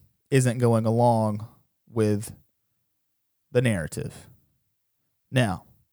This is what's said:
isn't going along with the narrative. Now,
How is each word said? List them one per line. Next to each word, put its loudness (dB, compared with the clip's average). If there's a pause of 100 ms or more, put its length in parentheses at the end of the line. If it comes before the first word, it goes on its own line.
(320)
isn't 2
going 2
along 0 (400)
with -2 (1160)
the 2
narrative. -4 (1000)
Now, -2 (280)